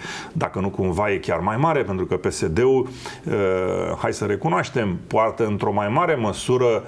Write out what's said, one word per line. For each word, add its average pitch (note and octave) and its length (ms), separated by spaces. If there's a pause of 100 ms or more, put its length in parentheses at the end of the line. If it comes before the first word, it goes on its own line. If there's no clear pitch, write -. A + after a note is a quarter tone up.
(320)
dacă - 280
nu G2 80
cumva F#2+ 440
e G2 40
chiar F2 220
mai G2+ 180
mare, D3 260
pentru F#2 240
că - 100
P F2+ 160
S - 140
D-ul, B2+ 420 (380)
uh, - 60 (680)
hai A2+ 140
să G#2+ 120
recunoaștem, G#2 840
poartă A2 400
într-o G#2 260
mai G#2 160
mare D#3+ 260
măsură A#2 720